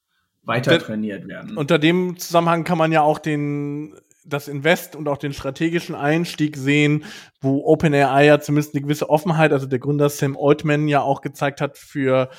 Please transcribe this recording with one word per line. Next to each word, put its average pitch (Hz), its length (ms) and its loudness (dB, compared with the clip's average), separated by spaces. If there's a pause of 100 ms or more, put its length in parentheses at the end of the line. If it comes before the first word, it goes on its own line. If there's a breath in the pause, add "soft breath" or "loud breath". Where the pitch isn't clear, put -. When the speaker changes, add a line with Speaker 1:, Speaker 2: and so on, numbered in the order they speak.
(440)
Speaker 1:
weiter 123 260 -2
Speaker 2:
Da 165 80 6
Speaker 1:
trainiert 107 500 -8
werden. - 300 -12
Speaker 2:
unter 156 200 2
dem 175 400 2
Zusammenhang 170 460 0
kann 175 140 -2
man 160 120 2
ja 156 120 4
auch 147 160 2
den, 147 840 -6 (240)
das 143 240 -8
Invest 147 480 -2
und 147 100 -8
auch 143 120 -2
den 143 160 -6
strategischen 165 600 -4
Einstieg 151 600 -2
sehen, 147 480 2 (380 loud breath)
wo 135 240 0
Open 156 260 4
A 139 300 4
I 147 60 8
ja 147 120 6
zumindest 147 340 -2
eine 143 60 -2
gewisse 143 300 -4
Offenheit, 156 420 2
also 135 140 0
der 135 120 -4
Gründer 143 300 0
Sam 143 320 -4
Altman 147 480 2
ja 143 140 2
auch 135 180 -2
gezeigt 143 400 -6
hat 143 160 -6
für 131 640 -2